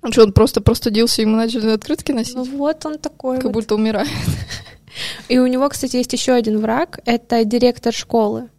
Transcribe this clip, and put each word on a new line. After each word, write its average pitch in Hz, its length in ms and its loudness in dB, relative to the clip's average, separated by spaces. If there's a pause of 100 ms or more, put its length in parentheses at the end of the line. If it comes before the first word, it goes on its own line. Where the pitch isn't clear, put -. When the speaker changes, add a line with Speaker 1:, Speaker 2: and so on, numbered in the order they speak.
Speaker 1:
Он 339 100 -4
что, 233 120 6
он 202 100 4
просто - 280 4
простудился, 233 600 2
ему 220 140 4
начали 226 340 0
открытки 220 420 -2
носить? 240 240 -4
Speaker 2:
Ну 254 80 -4
вот 277 420 -4
он 302 140 -8
такой 262 380 -6
Speaker 1:
Как 262 80 -4
Speaker 2:
вот. 208 80 -2
Speaker 1:
будто 220 220 -2
умирает. 220 340 0 (1200)
Speaker 2:
И 254 120 4
у 254 80 4
него, 254 220 0
кстати, 254 280 -4
есть 247 160 -2
ещё 254 220 2
один 214 240 2
враг, 233 460 -2
это 233 380 0
директор 240 500 2
школы 226 640 -2